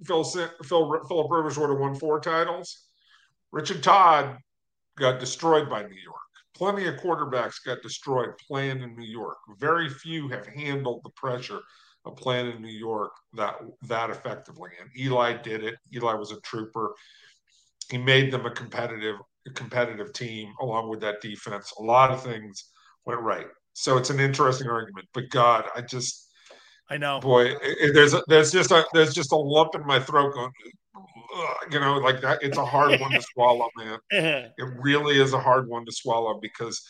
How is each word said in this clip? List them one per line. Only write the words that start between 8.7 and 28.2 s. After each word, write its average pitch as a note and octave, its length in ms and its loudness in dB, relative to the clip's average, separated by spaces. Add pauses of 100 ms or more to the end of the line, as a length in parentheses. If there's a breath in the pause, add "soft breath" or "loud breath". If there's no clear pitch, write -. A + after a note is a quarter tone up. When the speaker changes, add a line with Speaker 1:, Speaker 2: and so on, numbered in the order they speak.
Speaker 1:
in A#2 140 -16
New A#2 120 -16
York. G#2+ 280 -12 (220)
Very D#3+ 300 -2
few D#3 400 -10
have G#2+ 180 -10
handled C#3 580 -6
the A#2+ 60 -18
pressure B2 500 -8 (460 soft breath)
of - 100 -16
playing B2 340 -4
in A2+ 120 -14
New A2+ 100 -16
York A2 400 -6 (220)
that, G#2+ 220 -6 (260)
that A2+ 280 -4
effectively. - 600 -14 (100)
And - 180 -20
Eli B2 440 0
did A2 220 -8
it. A2+ 100 -8 (200)
Eli A#2 200 -2
was G#2+ 180 -8
a G#2 80 -16
trooper. A2 540 -8 (960 soft breath)
He B2+ 80 -6
made C3+ 340 4
them A2+ 140 -4
a A2+ 40 -4
competitive, A2+ 680 -8 (300)
a C3+ 40 -14
competitive A#2 640 -6
team A2 460 -10
along A2+ 280 -4
with G#2+ 120 -8
that G#2 200 -6
defense. G#2 580 -12
A G#2+ 40 -12
lot B2+ 280 6
of B2 120 -6
things G#2+ 480 -12 (340 soft breath)
went A#2+ 160 -6
right. F#2 260 -4 (260)
So C3+ 240 0
it's B2+ 140 -2
an C#3 100 0
interesting C3 480 2
argument. G#2 460 -8
But B2+ 160 -8
God, A#2+ 340 4 (100)
I B2 80 -8
just, - 460 -10 (640 soft breath)
Speaker 2:
I C#3+ 80 -6
know. C#3 220 -2
Speaker 1:
boy, B2+ 260 6
it, C3+ 160 -2
it, D3 320 2
there's D3 180 10
a, F3 160 2